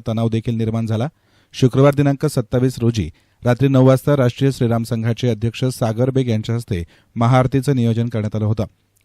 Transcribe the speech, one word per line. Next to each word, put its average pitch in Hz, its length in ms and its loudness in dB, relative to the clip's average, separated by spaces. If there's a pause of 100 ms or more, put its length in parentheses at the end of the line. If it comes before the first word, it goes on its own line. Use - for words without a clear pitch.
तणाव 113 220 -2
देखील 113 260 -2
निर्माण 110 300 -4
झाला. 110 220 -4 (460)
शुक्रवार 131 420 4
दिनांक 143 300 0
सत्तावीस 127 540 -2
रोजी 113 320 -2 (320)
रात्री 123 240 2
नऊ 131 180 4
वाजता 131 320 4
राष्ट्रीय 135 340 0
श्रीराम 117 320 -2
संघाचे 113 460 -4
अध्यक्ष 113 360 -4
सागर 123 440 -2
बेग 131 180 0
यांच्या 110 280 -2
हस्ते 104 280 -4 (320)
महाआरतीचं 131 600 2
नियोजन 117 340 0
करण्यात 107 260 -4
आलं 107 100 -2
होतं. 104 200 -2 (400)